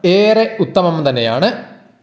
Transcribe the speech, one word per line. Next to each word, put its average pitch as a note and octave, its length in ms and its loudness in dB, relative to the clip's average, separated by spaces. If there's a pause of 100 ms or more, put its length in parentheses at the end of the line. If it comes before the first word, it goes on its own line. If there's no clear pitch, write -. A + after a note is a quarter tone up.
ഏറെ G#3+ 560 2
ഉത്തമം E3 480 0
തന്നെയാണ്. B2+ 560 -2 (380)